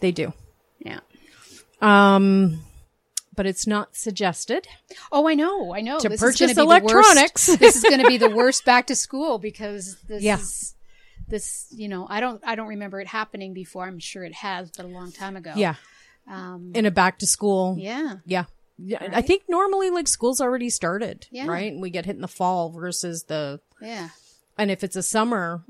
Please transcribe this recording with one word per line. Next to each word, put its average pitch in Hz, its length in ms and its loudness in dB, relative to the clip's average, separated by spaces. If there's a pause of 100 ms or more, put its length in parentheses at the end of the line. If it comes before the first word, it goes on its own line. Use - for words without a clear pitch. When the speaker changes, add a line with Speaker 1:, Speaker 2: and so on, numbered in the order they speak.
Speaker 1:
they 180 100 0
do. 160 220 -4 (480)
Speaker 2:
Yeah. - 200 -16 (800)
Speaker 1:
Um, 196 800 6 (720)
but 196 120 -4
it's 190 200 -6
not 208 300 -4
suggested 214 680 -6 (460)
Speaker 2:
Oh, 302 160 2
I 320 60 2
know, 294 400 -2
I 208 60 -8
know. 254 200 -6
Speaker 1:
to 220 80 0
Speaker 2:
This 214 120 -4
Speaker 1:
purchase 254 300 2
Speaker 2:
is 220 60 -4
gonna 294 120 6 (120)
be - 0 -
the - 40 2
worst. 440 100 4
Speaker 1:
electronics. 359 640 8
<laughs> - 20 2
Speaker 2:
This - 180 10
is 233 80 2
gonna 277 240 6
be 254 100 6
the 226 120 4
worst 247 340 2
back 247 240 4
to 254 80 -2
school 269 420 -4
because 208 580 -12 (120)
this 208 140 -10
Speaker 1:
Yeah. 208 160 0
Speaker 2:
is - 360 -10 (540)
this, - 420 -10
you 220 180 -12
know, 185 200 -10
I 208 120 -6
don't, 233 260 -6
I 226 80 -4
don't 220 140 -10
remember 202 320 -12
it 196 60 -14
happening 202 480 -10
before. 185 300 -14
I'm 185 140 -14
sure 185 260 -16
it 160 100 -16
has, 185 360 -10
but 180 140 -18
a 180 40 -18
long 180 240 -16
time 196 240 -14
ago. 170 200 -16
Speaker 1:
Yeah. 180 180 -2 (540)
Speaker 2:
Um, 180 460 -16
Speaker 1:
In 214 120 0
a 202 40 0
back 185 300 2
to 202 60 -6
school. 190 520 -2
Speaker 2:
Yeah. 233 460 -8
Speaker 1:
Yeah. 143 200 -4 (340)
Yeah. 190 220 -10
I 185 60 -12 (100)
Speaker 2:
Right. 240 100 0
Speaker 1:
think 381 220 0
normally, 381 420 0
like, 349 180 -4
school's 254 320 -2
already 247 300 -4
started, 196 600 -6
Speaker 2:
Yeah. 254 160 -12
Speaker 1:
right? 208 260 -6
And 156 100 -12
we 185 80 -10
get 170 160 -8
hit 202 100 -8
in 127 60 -14
the 175 60 -10
fall 180 420 -4
versus 170 540 -10
the 147 360 -8 (200)
Speaker 2:
Yeah. 208 300 -14 (480)
Speaker 1:
and 202 120 -2
if 190 140 -6
it's 185 120 -8
a 185 60 -6
summer 190 680 -4